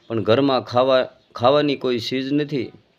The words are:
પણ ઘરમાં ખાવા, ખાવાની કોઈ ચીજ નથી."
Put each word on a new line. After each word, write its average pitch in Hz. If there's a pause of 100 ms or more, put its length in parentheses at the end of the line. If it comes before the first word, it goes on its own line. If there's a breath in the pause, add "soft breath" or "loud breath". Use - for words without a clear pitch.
પણ 113
ઘરમાં 123
ખાવા, 127 (260)
ખાવાની 143
કોઈ 123
ચીજ 131
નથી." 147 (280)